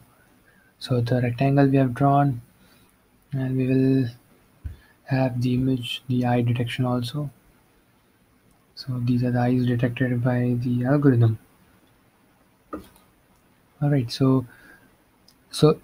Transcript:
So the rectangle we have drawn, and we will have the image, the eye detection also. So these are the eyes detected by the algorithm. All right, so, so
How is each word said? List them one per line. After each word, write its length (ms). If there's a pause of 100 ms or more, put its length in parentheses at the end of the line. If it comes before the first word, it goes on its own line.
(760)
So 240
the 200
rectangle 460
we 100
have 180
drawn, 460 (920)
and 260
we 100
will 400 (960)
have 380
the 120
image, 540
the 180
eye 160
detection 440
also. 440 (1500)
So 280
these 200
are 80
the 100
eyes 260
detected 560
by 380
the 240
algorithm. 520 (2500)
All 80
right, 220
so, 340 (1080)
so 320